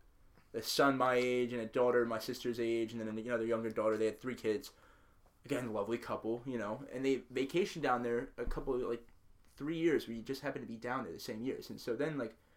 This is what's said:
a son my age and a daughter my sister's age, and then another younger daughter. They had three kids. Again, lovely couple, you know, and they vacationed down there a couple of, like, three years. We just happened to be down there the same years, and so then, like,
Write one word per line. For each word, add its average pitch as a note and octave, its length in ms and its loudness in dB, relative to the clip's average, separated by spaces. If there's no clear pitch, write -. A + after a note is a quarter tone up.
a A2+ 80 -4
son C#3 380 4
my B2+ 160 4
age B2 400 4
and A#2 80 -2
a A2 40 -4
daughter B2 380 6
my A2+ 140 0
sister's A#2+ 420 -4
age, A2+ 320 2
and A#2 80 -6
then A2 80 -4
another A2+ 380 0
younger A2+ 240 0
daughter. A2 260 2
They A2 80 2
had G#2+ 160 0
three B2+ 140 -4
kids. G#2+ 380 0
Again, B2 260 -2
lovely G#2+ 240 0
couple, A#2 480 -4
you C3 140 -2
know, A2 340 -4
and B2+ 100 -6
they C3+ 200 2
vacationed D3+ 500 0
down B2 200 2
there A#2+ 340 0
a A#2+ 80 -4
couple - 300 -2
of, B2+ 80 0
like, A#2 240 -4
three D#3 220 -4
years. D#3+ 280 4
We A2+ 140 -6
just C3+ 220 -6
happened C#3 220 -6
to G#2+ 60 -10
be A2+ 60 -8
down A#2+ 280 -4
there E2+ 100 -8
the - 40 -12
same A2 240 -6
years, - 280 -4
and G#2+ 100 -12
so - 160 -2
then, D3 220 -2
like, A2+ 180 -6